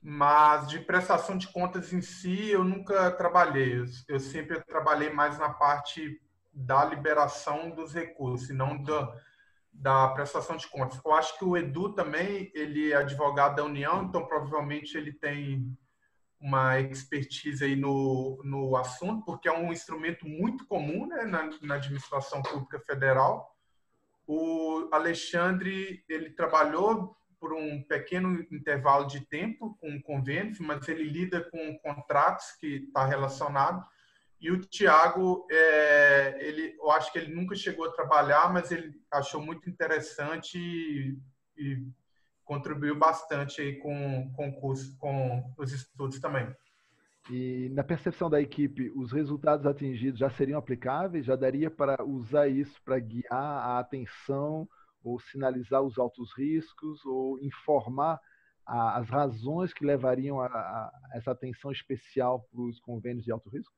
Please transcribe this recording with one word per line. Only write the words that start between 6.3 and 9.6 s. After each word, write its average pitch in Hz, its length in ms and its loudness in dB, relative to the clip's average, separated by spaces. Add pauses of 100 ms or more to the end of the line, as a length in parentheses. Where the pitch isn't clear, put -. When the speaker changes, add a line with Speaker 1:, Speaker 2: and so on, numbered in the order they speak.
Speaker 1:
da 135 320 4
liberação 151 840 0
dos 156 220 -10
recursos, 135 580 -6
e - 20 -8
não 139 300 -2
da, 143 340 -2 (560)